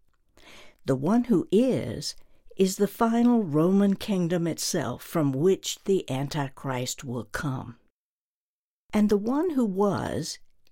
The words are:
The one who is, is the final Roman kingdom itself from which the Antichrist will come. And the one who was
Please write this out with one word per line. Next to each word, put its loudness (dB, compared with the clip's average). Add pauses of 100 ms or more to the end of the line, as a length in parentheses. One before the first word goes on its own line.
(880)
The 2
one 2
who 2
is, 0 (400)
is 2
the 2
final 2
Roman 4
kingdom -2
itself -4
from 0
which 0
the 0
Antichrist -6
will -8
come. -8 (1160)
And 2
the 4
one 0
who 0
was -2 (340)